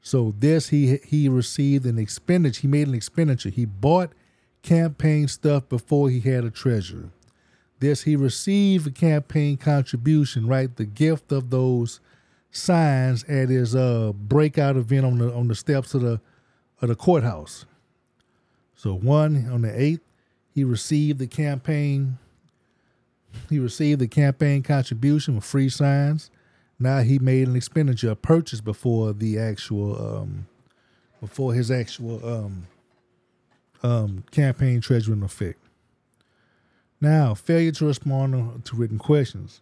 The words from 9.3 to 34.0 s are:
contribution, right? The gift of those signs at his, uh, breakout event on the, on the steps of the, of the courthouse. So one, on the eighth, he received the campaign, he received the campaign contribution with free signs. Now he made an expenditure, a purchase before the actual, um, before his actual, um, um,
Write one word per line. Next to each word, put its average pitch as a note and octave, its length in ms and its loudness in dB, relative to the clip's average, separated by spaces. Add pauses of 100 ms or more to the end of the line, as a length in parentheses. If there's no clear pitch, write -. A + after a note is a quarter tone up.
contribution, C3+ 920 0
right? C3 260 0
The A2 120 -6
gift C#3+ 480 -2
of B2+ 160 -4
those B2+ 500 0 (500)
signs C3 760 0
at C3 240 0
his, B2+ 260 0
uh, A#2 400 2
breakout C#3 640 2
event C3 280 2
on B2 120 2
the, A#2+ 160 0
on A#2+ 160 -2
the A2 60 0
steps C#3 380 -2
of C3 80 0
the, A#2 200 -2 (600)
of B2 60 -2
the A#2 80 2
courthouse. B2+ 680 0 (1120)
So G2 180 -6
one, C#3 580 2
on A#2 120 0
the A2 180 -2
eighth, D#3 200 0 (520)
he C#3 100 0
received C#3+ 560 0
the B2+ 80 -6
campaign, C#3+ 880 -2 (1300)
he D3+ 100 -2
received D3 400 0
the B2 80 0
campaign C#3 560 0
contribution C#3 720 0
with G2+ 80 -4
free C3+ 260 0
signs. C#3+ 640 0 (500)
Now C3 200 2
he C3 180 4
made C3 300 2
an B2+ 80 0
expenditure, B2 540 0
a G#2 40 -2
purchase - 460 0
before A2 500 -2
the G#2+ 260 -4
actual, G#2 640 -4
um, G2+ 460 -8 (720)
before B2 340 -4
his A#2+ 160 0
actual, A#2 560 -6
um, G2+ 420 -8 (1160)
um, G#2+ 480 -2